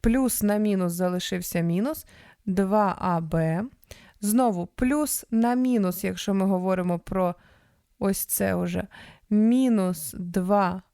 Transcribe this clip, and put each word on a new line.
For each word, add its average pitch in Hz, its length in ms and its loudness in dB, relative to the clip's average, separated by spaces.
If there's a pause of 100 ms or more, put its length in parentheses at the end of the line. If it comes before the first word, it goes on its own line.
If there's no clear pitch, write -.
плюс 240 420 2
на 208 140 2
мінус 190 360 0
залишився 180 680 -2
мінус, 190 440 -2 (400)
два 196 540 2
а 175 220 0
б, 160 420 0 (580)
знову 208 460 2
плюс 285 640 -2
на 226 240 2
мінус, 233 480 0
якщо 185 300 -4
ми 190 120 2
говоримо 185 540 0
про 180 360 -2 (640)
ось 196 260 -2
це 190 300 -2
уже, 175 320 -4 (420)
мінус 214 880 2
два 185 640 0 (120)